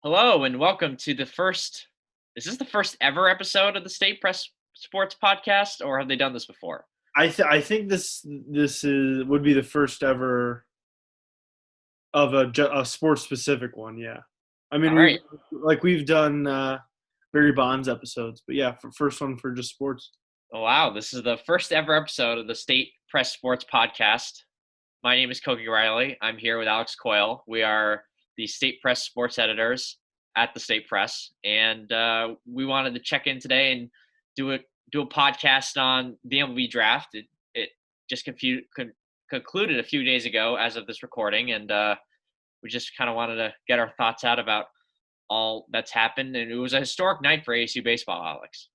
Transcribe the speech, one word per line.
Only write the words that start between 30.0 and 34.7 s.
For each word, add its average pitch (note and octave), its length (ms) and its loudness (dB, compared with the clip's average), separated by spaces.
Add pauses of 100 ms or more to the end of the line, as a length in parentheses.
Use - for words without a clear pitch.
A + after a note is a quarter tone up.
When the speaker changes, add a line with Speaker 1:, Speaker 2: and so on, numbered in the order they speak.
Speaker 1:
at A#2+ 180 0
the A#2 60 -14
State - 300 -4
Press, G#2 420 -4 (140)
and, A2 480 0
uh, A2+ 420 0 (100)
we B2 200 -6
wanted C3+ 280 -2
to B2 60 -8
check C#3+ 280 -4
in C3 120 -4
today C3 320 2
and A#2+ 180 -4 (460)
do C3+ 160 -4
a, C3 80 -4 (320)